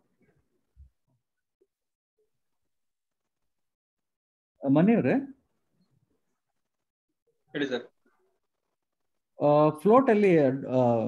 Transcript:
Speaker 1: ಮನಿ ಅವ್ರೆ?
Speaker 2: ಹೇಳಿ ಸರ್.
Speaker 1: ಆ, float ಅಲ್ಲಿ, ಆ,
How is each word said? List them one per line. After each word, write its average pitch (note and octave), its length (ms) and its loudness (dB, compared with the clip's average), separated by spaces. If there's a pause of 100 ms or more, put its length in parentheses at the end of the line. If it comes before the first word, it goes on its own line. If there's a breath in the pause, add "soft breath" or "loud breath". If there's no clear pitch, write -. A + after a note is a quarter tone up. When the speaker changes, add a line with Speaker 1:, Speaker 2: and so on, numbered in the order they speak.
(4000)
Speaker 1:
ಮನಿ G#3 200 2
ಅವ್ರೆ? D3+ 180 0 (2500)
Speaker 2:
ಹೇಳಿ C#3+ 140 -6
ಸರ್. B2 160 -8 (1600)
Speaker 1:
ಆ, D3+ 340 2
float B3 320 2
ಅಲ್ಲಿ, G3+ 280 2
ಆ, C3 420 -2 (280)